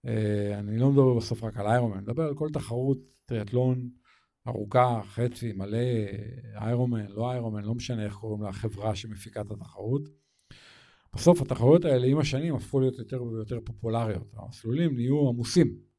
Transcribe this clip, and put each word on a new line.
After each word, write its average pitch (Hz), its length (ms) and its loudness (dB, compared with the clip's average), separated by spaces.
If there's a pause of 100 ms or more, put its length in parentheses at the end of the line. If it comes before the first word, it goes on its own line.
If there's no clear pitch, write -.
אה, 104 540 0
אני 104 180 -4
לא 135 140 6
מדבר 135 220 8
בסוף 113 300 0
רק 110 140 -6
על 104 100 -2
איירומן, 117 260 4
אני 98 80 -8
מדבר 120 220 -4
על 147 120 -2
כל 151 140 -4
תחרות 135 480 -2 (280)
טריאטלון 123 640 0 (580)
ארוכה, 120 560 2
חצי, 117 500 -4
מלא, 98 240 -4 (800)
איירומן, 117 540 0
לא 113 220 -4
איירומן, 113 320 -4
לא 110 120 -2
משנה 113 300 -6
איך 101 100 -6
קוראים 107 280 -6
לחברה 101 520 -4
שמפיקה 107 460 -12
את 101 100 -10
התחרות. 110 580 -6 (1040)
בסוף - 280 4
התחרויות 139 440 4
האלה 127 220 4
עם 139 100 4
השנים 151 380 0
הפכו - 240 -2
להיות 131 180 0
יותר 123 260 -8
ויותר 113 400 -6
פופולריות, 113 760 -4
המסלולים 131 580 -2
נהיו 131 340 2
עמוסים. 120 480 4 (220)